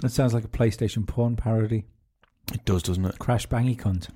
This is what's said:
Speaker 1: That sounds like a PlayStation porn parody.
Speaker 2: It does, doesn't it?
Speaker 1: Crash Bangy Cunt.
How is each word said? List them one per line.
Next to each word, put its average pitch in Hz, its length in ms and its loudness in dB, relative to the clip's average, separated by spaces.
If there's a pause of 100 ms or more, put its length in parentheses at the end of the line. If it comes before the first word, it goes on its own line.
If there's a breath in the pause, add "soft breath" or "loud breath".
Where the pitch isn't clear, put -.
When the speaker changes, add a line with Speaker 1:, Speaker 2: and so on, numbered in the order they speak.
Speaker 1:
That 127 100 0
sounds 127 220 2
like 117 100 0
a 107 60 -10
PlayStation 110 580 0
porn 120 300 0
parody. 110 480 0 (680)
Speaker 2:
It - 120 -6
does, 95 180 2
doesn't 92 220 0
it? - 140 -4
Speaker 1:
Crash 123 280 0
Bangy 120 300 0
Cunt. 92 380 -2